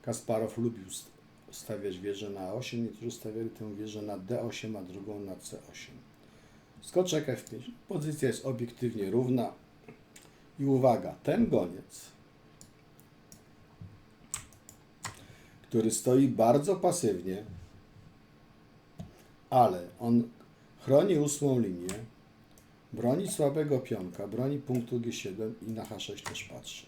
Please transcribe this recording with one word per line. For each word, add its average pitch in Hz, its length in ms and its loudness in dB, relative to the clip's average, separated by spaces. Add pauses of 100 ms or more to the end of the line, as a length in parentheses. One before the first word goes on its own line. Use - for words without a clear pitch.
Kasparow 113 560 -2
lubił 101 340 -2
st-, - 200 -12 (400)
stawiać 101 480 -6
wieżę 101 300 -4
na 98 120 -8
A 92 120 -6
osiem, 120 300 -4
niektórzy 113 280 -6
stawiali 113 380 -6
tę 107 260 -10
wieżę 107 260 -8
na 104 160 -6
D 98 240 -4
osiem, 110 340 -6
a 98 60 -8
drugą 98 380 -10
na 95 160 -8
C - 220 -14 (140)
osiem. - 240 -18 (880)
Skoczek 175 480 0
F - 200 -6
pięć. - 220 -12 (160)
Pozycja 151 400 -2
jest - 180 -2
obiektywnie 117 680 -2
równa. 123 420 2 (1040)
I 139 60 0
uwaga, 127 580 6
ten 196 260 4
goniec, 92 560 0 (3500)
który 110 300 2
stoi 131 360 6
bardzo 123 480 4
pasywnie, 101 680 0 (2000)
ale 95 380 4 (120)
on 117 300 4 (500)
chroni 156 380 6
ósmą 143 420 2
linię, 90 280 -2 (1040)
broni 151 340 2
słabego 147 520 2
pionka, 101 480 -6
broni 135 320 -2
punktu 123 400 -2
G 117 140 -4
siedem 107 420 -6 (120)
i 110 40 -6
na 110 140 -6
H 104 140 -10
sześć - 240 -10
też - 200 -8
patrzy. - 440 -14